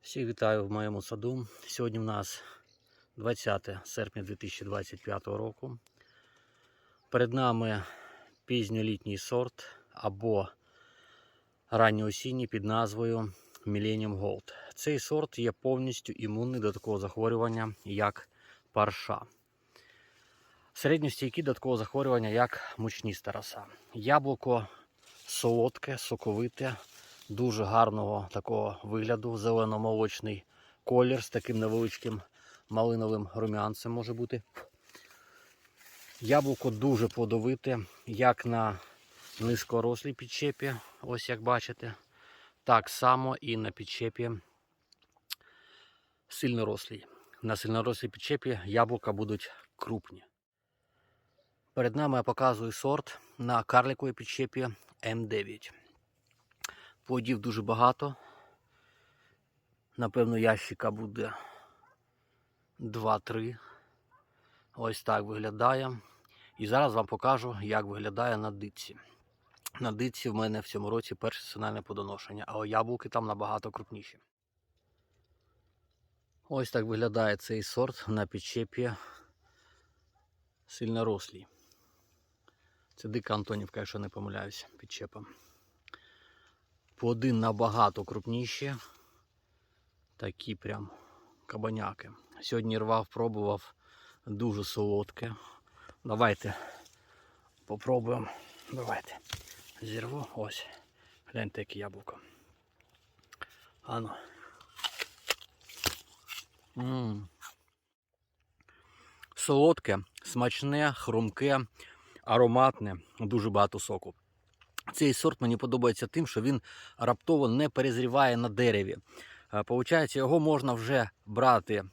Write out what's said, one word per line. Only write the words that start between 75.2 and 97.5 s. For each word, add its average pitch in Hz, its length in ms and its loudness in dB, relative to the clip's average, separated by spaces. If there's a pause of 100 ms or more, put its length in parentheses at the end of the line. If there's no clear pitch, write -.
Ось 131 220 -2
так 117 140 0
виглядає 110 520 2
цей 110 260 -6
сорт 131 460 -2
на 107 180 0
підчепі 113 680 -4 (1700)
сильнорослій. 110 800 -4 (1500)
Це - 120 -10
дика 107 260 -2
Антонівка, 107 460 -4
якщо 104 180 -8
не 101 100 -8
помиляюсь, 101 580 -10 (120)
підчепа. 104 460 -14 (1700)
Плоди 120 360 2
набагато 110 720 4
крупніші. 120 680 -6 (1400)
Такі 104 380 -8
прям 104 360 -8 (560)
кабаняки. 107 640 -6 (300)
Сьогодні 110 380 -2
рвав, 110 280 2
пробував, 104 680 -2 (520)
дуже 104 380 -2
солодке. 104 720 -2 (720)
Давайте 110 500 2 (1120)